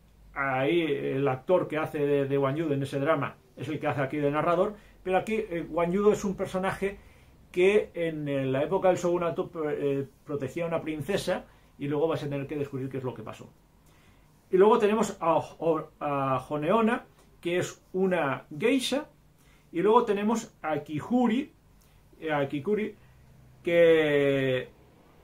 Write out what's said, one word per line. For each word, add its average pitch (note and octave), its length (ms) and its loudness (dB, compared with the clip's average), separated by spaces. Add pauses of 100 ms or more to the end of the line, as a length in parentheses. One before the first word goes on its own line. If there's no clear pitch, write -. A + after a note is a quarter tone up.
(320)
ahí C#3 500 0
el C#3 460 -2
actor D3+ 400 0
que D3+ 80 -4
hace D#3 220 -4
de, C#3+ 280 2
de C#3 120 0
Wanyudo C#3+ 340 0
en C3+ 100 -2
ese C#3 160 -4
drama C#3 380 0 (180)
es B2 140 -10
el D3+ 100 -6
que D3+ 80 -6
hace C#3+ 140 -2
aquí C3+ 160 -4
de C#3+ 140 0
narrador, F3 460 0 (260)
pero F#3 160 2
aquí, G3 160 -4
eh, E3+ 340 -4
Wanyudo F3 440 4
es - 120 0
un F#3+ 120 -4
personaje F#3+ 640 -4 (540)
que G3 400 4
en, D#3+ 360 -4
eh, C3+ 180 -2
la C3 160 0
época F#3 260 0
del F3+ 80 4
shogunato, F3 540 -2 (200)
eh, C#3 360 -2 (180)
protegía C#3+ 400 -6
a E3 40 -4
una E3 120 -2
princesa D#3 640 -4 (340)
y C#3+ 100 -6
luego D3+ 200 0
vais C#3+ 140 -2
a C#3+ 60 -6
tener C#3 180 -6
que D#3 100 -8
descubrir C3+ 320 -6
qué C3 100 -8
es B2 60 -8
lo A#2+ 100 -6
que A2 80 -14
pasó. - 280 -16 (1000)
Y F#3+ 60 4
luego G#3+ 220 8
tenemos G#3 420 2
a, E3 180 2 (640)
a, C3+ 360 -2
a C3 120 -6
Honeona, G#3+ 560 0 (360)
que F3 180 -2
es - 240 -6 (100)
una F3 520 0 (140)
geisha, C4 500 0 (640)
y E3+ 100 -2
luego A3+ 220 6
tenemos G#3 580 -2
a D#3 180 -2
Kihuri, A#3+ 720 -2 (680)
eh, D#3 120 -6
a C#3+ 140 0
Kikuri, G3+ 480 -4 (680)
que C#3+ 1080 4 (560)